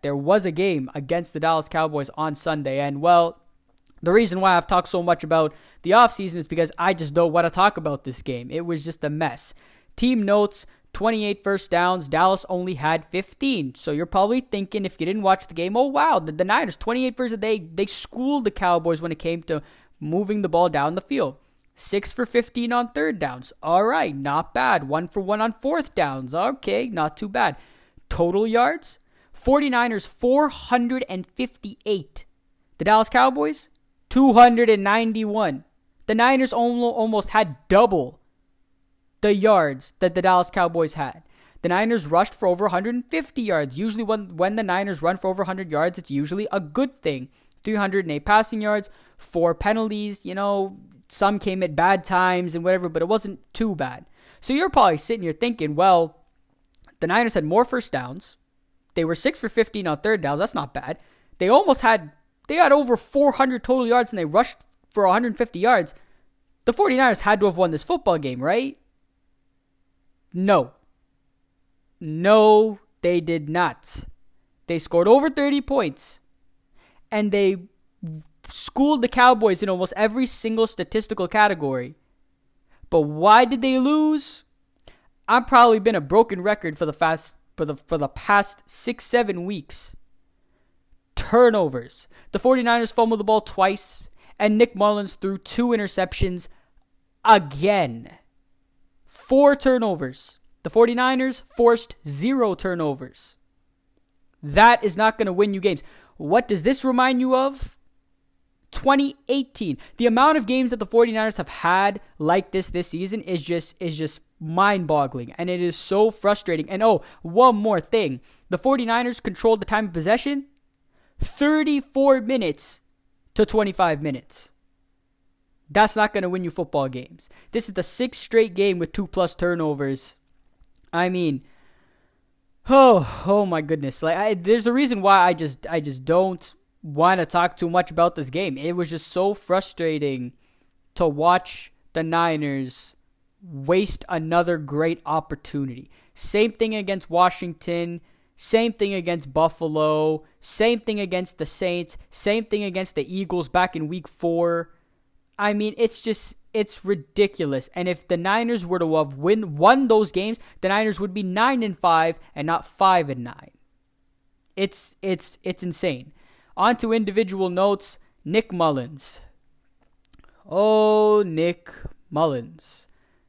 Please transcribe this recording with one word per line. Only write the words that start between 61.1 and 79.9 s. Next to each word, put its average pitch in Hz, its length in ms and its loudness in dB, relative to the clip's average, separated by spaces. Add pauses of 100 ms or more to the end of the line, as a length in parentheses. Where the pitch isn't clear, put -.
They 185 100 0
almost 277 320 4
had, 175 320 0 (360)
they 294 80 -4
had 330 160 6
over 254 260 2
four 285 340 2
hundred 254 320 -2
total 254 220 0
yards 240 260 2
and 214 60 -8
they 165 80 -4
rushed 185 320 0 (320)
for 208 140 0
a 185 80 4
hundred 226 260 -2
fifty 226 220 -4
yards. 202 340 2 (720)
The 240 80 2
forty-niners 254 480 2
had 208 180 2
to 214 60 4
have 175 100 2
won 180 140 2
this 156 140 -4
football 214 340 0
game, 127 240 -6
right?" 240 340 -2 (1600)
No. 180 380 2 (1300)
No, 208 800 4 (220)
they 175 180 2
did 160 280 -4
not. 160 560 -4 (640)
They 170 120 -4
scored 170 280 0
over 277 240 6
thirty 285 300 0
points, 233 600 -4 (880)
and 214 200 -2
they 196 260 2 (920)
schooled 285 500 0
the 240 80 0
Cowboys 233 540 4
in 196 80 -4
almost 185 260 -4